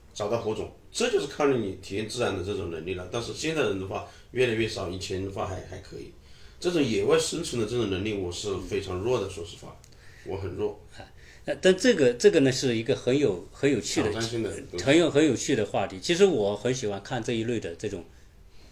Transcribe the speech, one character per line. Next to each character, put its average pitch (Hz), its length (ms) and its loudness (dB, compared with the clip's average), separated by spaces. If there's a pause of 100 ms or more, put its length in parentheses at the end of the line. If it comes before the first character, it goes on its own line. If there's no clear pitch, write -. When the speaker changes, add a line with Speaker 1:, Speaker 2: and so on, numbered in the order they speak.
(140)
Speaker 1:
找 104 140 -4
到 117 120 0
火 107 140 -2
种， 90 180 -6 (180)
这 - 200 0
就 403 100 2
是 - 60 -2
靠 143 220 0
你 104 340 0
体 98 140 -8
验 107 120 -4
自 120 140 -4
然 101 140 2
的 90 60 -4
这 101 120 -4
种 87 160 -4
能 82 160 -8
力 92 80 -4
了。 90 180 -6
但 120 100 -2
是 - 120 -8
现 156 200 -4
在 151 80 2
人 98 160 0
的 95 80 -6
话 107 200 -6 (240)
越 123 160 2
来 110 80 0
越 110 120 0
少， 98 220 -4
以 92 100 -6
前 92 240 -4
的 98 80 -6
话 101 160 -4
还， 92 100 -6 (120)
还 90 100 -12
可 - 180 -16
以。 - 160 -14 (460)
这 180 120 -2
种 170 120 4
野 107 220 2
外 156 140 2
生 160 260 -2
存 123 160 -4
的 104 80 -2
这 120 80 -4
种 110 140 0
能 92 120 -2
力， 107 120 -2
我 90 180 -4
是 98 280 -6
非 95 200 -4
常 90 160 -6
弱 113 240 0
的， 90 80 -4
说 85 160 -10
实 - 160 -14
话， 76 160 -18 (480)
我 95 140 -6
很 92 140 -6
弱。 101 280 -4 (160)
Speaker 2:
哎， - 100 -14 (380)
那， 147 120 -4
但 285 200 6
这 247 180 6
个， 127 200 4
这 208 160 6
个 165 100 6
呢， 135 100 6
是 135 240 2
一 113 80 0
个 123 140 0
很 127 200 2
有， 104 360 0
很 139 180 2
有 123 80 2
趣 - 240 0
的， 107 80 0
Speaker 1:
挑 113 100 -4
战 113 100 -4
性 113 120 -2
的 101 80 -2 (200)
东 87 80 -8
西。 92 60 -6
Speaker 2:
很 143 120 8
有， 165 140 6
很 143 140 6
有 127 120 4
趣 - 180 0
的 107 120 2
话 104 200 0
题。 92 140 -10
其 170 140 0
实 185 100 6
我 104 320 4
很 127 180 0
喜 110 120 -4
欢 98 160 -4
看 123 200 -6
这 120 120 -2
一 113 100 0
类 113 160 -2
的 85 140 -6
这 - 140 -6
种 92 140 -6 (680)